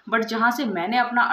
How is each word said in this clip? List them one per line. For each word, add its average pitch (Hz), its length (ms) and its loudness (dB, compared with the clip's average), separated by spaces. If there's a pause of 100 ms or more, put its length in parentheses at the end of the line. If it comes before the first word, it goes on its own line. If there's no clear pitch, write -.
but 220 160 0
जहाँ 226 260 2
से 269 140 -4
मैंने 196 320 -2
अपना 240 360 2